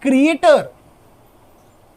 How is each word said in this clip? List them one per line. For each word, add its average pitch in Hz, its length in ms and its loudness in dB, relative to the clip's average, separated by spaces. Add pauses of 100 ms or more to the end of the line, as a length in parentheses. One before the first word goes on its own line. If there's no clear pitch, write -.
ক্রিয়েটর, 277 640 0 (1300)